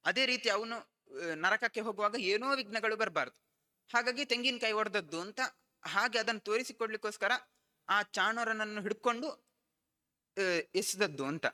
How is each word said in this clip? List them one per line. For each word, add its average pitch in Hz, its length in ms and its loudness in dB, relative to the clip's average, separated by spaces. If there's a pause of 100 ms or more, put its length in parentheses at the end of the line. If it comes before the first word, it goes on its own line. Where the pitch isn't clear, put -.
ಅದೇ 262 200 2
ರೀತಿ 240 240 0
ಅವನು, 226 280 0
ಆ, 160 580 -10
ನರಕಕ್ಕೆ 214 460 0
ಹೋಗುವಾಗ 208 380 0
ಏನೋ 220 360 2
ವಿಘ್ನಗಳು 220 400 -2
ಬರಬಾರ್ದು, 170 440 -2 (540)
ಹಾಗಾಗಿ 247 320 2
ತೆಂಗಿನಕಾಯಿ 240 480 0
ಒಡೆದದ್ದು 190 480 0
ಅಂತ. 208 180 -10 (460)
ಹಾಗೆ 214 340 2
ಅದನ್ನು 220 200 0
ತೋರಿಸಿಕೊಡ್ಲಿಕ್ಕೋಸ್ಕರ 214 920 -2 (580)
ಆ 202 120 4
ಚಾಣೂರನನ್ನು 214 800 0
ಹಿಡ್ಕೊಂಡು, 233 500 -2 (1040)
ಆ, 196 40 0 (340)
ಎಸೆದದ್ದು 180 500 0
ಅಂತ. 151 280 -4